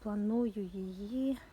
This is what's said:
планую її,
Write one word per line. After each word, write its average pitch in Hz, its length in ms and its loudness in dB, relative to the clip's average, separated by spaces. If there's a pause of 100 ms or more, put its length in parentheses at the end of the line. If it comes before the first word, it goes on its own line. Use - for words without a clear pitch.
планую 208 680 2
її, 202 640 0 (160)